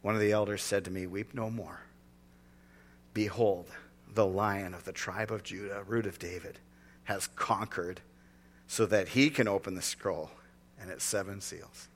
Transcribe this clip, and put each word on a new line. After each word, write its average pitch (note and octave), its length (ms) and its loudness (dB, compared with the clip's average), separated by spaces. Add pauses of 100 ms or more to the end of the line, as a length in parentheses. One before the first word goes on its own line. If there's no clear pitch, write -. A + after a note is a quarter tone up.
One G#2 120 2
of G#2+ 60 2
the G#2 120 6
elders G#2 300 2
said G2 220 0
to F#2 60 -8
me, F#2 160 -4
'Weep G2 260 -6
no A2 160 -4
more. A2 320 -8 (1300)
Behold, G#2 540 2 (380)
the G#2+ 200 4
Lion G2 480 0
of E2 100 -14
the F#2 80 -8
tribe G#2+ 400 -4
of G#2 100 -4
Judah, G2 440 -8
Root A2 200 0
of F#2 120 -6
David, F2 400 -10 (460)
has G2+ 300 -2
conquered F#2+ 640 -2 (680)
so - 200 4
that G2 220 4
he C#3 220 6
can A#2 180 4
open G2 260 0
the F2+ 80 -6
scroll D#2+ 480 -4 (480)
and F#2 120 -12
its - 140 -6
seven G2 360 -2
seals.' - 560 -14